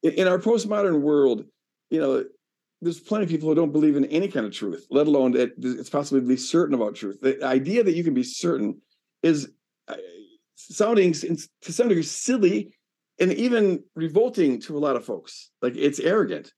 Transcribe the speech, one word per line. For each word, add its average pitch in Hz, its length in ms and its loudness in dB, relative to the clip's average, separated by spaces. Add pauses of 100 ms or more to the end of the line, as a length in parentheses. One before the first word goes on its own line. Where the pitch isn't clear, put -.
In, 160 120 0
in 185 140 2
our 180 120 2
postmodern 202 600 0
world, 139 440 2 (440)
you 160 100 0
know, 135 240 -2 (600)
there's 170 160 -4
plenty 214 240 -4
of 165 60 -4
people 156 180 -2
who 156 80 2
don't 156 160 2
believe 151 240 4
in 135 100 2
any 160 220 0
kind 123 180 -4
of 101 60 -8
truth, 92 380 -8
let 147 180 2
alone 135 240 4
that 123 260 2
it's 127 320 -6
possible 139 300 0
to 123 80 -2
be 127 100 4
certain 151 380 0
about 107 200 -2
truth. 101 260 -10
The 135 220 0
idea 139 400 0
that 190 100 2
you 170 100 -2
can 160 100 0
be 127 100 0
certain 131 580 -4 (400)
is, 151 280 0 (380)
uh, - 80 -14 (600)
sounding 208 560 2
s-, 156 120 -4
in, 165 140 -4 (240)
to 170 120 -12
some 240 140 2
degree 170 160 2
silly 208 720 0 (440)
and 180 140 2
even 226 500 2 (120)
revolting 165 680 0
to 151 160 -8
a - 20 -4
lot 143 160 0
of - 100 -6
folks. - 460 -12 (100)
Like, 123 140 -4
it's 143 240 0
arrogant. 151 580 -2